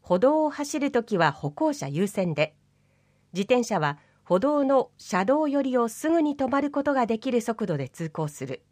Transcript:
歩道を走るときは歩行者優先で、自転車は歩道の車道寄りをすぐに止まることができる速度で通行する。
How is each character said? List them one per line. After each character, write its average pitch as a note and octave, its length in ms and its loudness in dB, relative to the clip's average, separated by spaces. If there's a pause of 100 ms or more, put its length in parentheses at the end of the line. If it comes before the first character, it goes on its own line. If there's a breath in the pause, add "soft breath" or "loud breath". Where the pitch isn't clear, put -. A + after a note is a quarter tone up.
歩 F3+ 180 0
道 D4 260 4
を D4+ 40 0
走 D4 300 -6
る C#4 120 0
と A#3 120 0
き G#3+ 140 -2
は D#3+ 140 4
歩 D3 200 -8
行 D#4 220 0
者 - 140 -8
優 D#3 200 -2
先 F#3 260 -2
で、 D3 220 0 (800)
自 F#3 100 -2
転 B3 200 2
車 G#3 160 -2
は D3 200 -2 (240 soft breath)
歩 F3+ 160 2
道 C#4+ 240 2
の C4+ 340 2
車 F#3+ 280 -2
道 D4+ 220 2
寄 C#4 140 0
り B3+ 160 0
を A#3+ 100 2
す C#4+ 220 -4
ぐ E4 120 4
に D4 140 0
止 C4+ 120 -2
ま C#4 120 0
る C#4+ 120 -2
こ C#4+ 120 -2
と C#4+ 100 0
が C4 120 2
で A3 140 -2
き C4 120 -4
る A#3+ 80 2
速 A3+ 260 -4
度 E3+ 120 -2
で C3+ 100 -6
通 E3 220 -10
行 D#3 180 -4
す D3 180 -10
る。 B2+ 260 -12